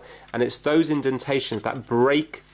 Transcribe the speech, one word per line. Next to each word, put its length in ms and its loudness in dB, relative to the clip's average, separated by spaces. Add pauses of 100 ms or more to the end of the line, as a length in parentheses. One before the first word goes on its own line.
(320)
And 120 0
it's 160 -2
those 320 2
indentations 720 -2
that 240 -6
break 560 2 (100)